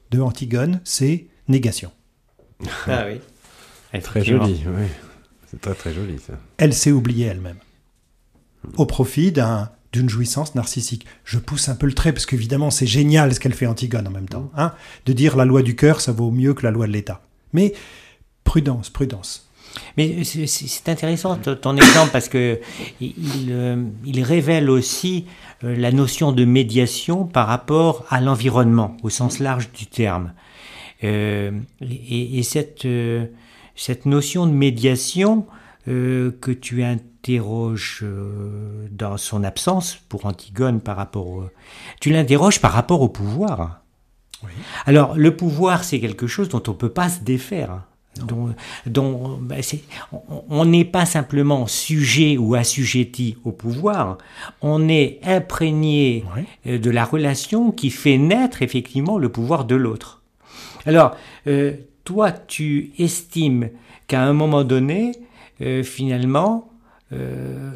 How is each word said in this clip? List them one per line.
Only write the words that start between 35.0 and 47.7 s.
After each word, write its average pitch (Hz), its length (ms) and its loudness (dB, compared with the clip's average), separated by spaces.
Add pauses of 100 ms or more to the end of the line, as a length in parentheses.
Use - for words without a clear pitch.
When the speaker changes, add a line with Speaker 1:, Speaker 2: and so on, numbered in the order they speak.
Speaker 2:
euh, 127 420 0 (120)
que 127 100 -2
tu 123 320 -4
as 120 140 0 (240)
l'interroges, 113 840 -2
euh, 104 880 -8
dans 101 260 -6
son 101 260 -4
absence 175 540 -2 (120)
pour 104 160 -8
Antigone 107 560 -2
par 101 160 -8
rapport 98 300 -8
au, 92 160 -10 (560)
tu 147 100 0
l'interroges 151 500 6
par 98 120 4
rapport 135 300 2
au 123 80 4
pouvoir. 101 720 -4 (640)
Speaker 1:
Oui. 104 60 -14 (360)
Speaker 2:
Alors, 143 300 4
le 160 200 4
pouvoir, 175 480 0
c'est 135 160 -2
quelque 110 280 -6
chose 190 220 -4
dont 120 180 -2
on 110 60 -4
peut 113 160 -4
pas 180 200 -2
se 175 140 -4
défaire. 127 600 -4 (360)